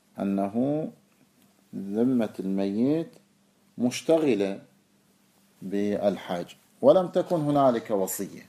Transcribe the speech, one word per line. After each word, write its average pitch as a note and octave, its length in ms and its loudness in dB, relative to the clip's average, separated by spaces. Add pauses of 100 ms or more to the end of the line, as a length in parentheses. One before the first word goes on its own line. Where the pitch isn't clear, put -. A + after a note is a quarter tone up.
(200)
أنه G2+ 680 -2 (880)
ذمة A2 640 0
الميت G2+ 720 -2 (680)
مشتغلة A#2+ 840 0 (1000)
بالحج G2 840 -2 (360)
ولم E3+ 260 6
تكن F3+ 280 -2
هنالك C#3 560 2
وصية، F#2+ 580 -4